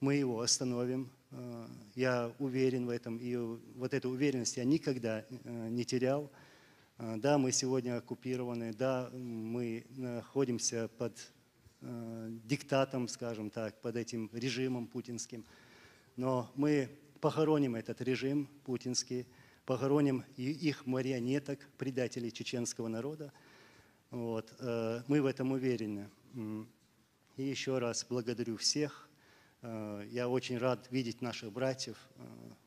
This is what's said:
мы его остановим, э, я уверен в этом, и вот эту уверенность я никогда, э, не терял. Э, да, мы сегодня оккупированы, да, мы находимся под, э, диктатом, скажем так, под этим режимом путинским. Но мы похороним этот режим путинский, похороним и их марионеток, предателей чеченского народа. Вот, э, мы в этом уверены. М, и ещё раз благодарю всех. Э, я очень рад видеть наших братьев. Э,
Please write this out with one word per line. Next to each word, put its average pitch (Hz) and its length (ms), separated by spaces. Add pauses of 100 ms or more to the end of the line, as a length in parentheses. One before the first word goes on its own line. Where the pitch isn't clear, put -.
мы 139 140
его 127 260
остановим, 123 720 (200)
э, 123 360 (280)
я 123 440
уверен 131 460
в 120 40
этом, 117 280
и 123 180
вот 120 580
эту 127 160
уверенность 127 480
я 123 60
никогда, 123 640
э, 117 400
не 120 160
терял. 135 460 (640)
Э, 113 200
да, 139 200
мы 131 140
сегодня 127 460
оккупированы, 120 760
да, 127 400
мы 117 760
находимся 120 960 (100)
под, 117 220 (640)
э, 117 480 (160)
диктатом, 135 600
скажем 110 440
так, 110 300
под 117 160
этим 113 360
режимом 123 540
путинским. 117 580 (680)
Но 127 400
мы 139 340 (320)
похороним 147 540
этот 113 260
режим 131 480 (140)
путинский, 123 640 (380)
похороним 135 580 (120)
и 127 140
их 147 380
марионеток, 131 720 (180)
предателей 123 540
чеченского 117 560
народа. 143 440 (800)
Вот, 117 500
э, 117 480
мы 147 140
в 135 40
этом 131 260
уверены. 110 580 (240)
М, 110 340 (680)
и 135 60
ещё 135 360
раз 117 300
благодарю 117 480
всех. - 500 (540)
Э, 107 480
я 123 180
очень 123 300
рад 123 320
видеть 123 320
наших 117 300
братьев. 127 460 (180)
Э, 123 80 (440)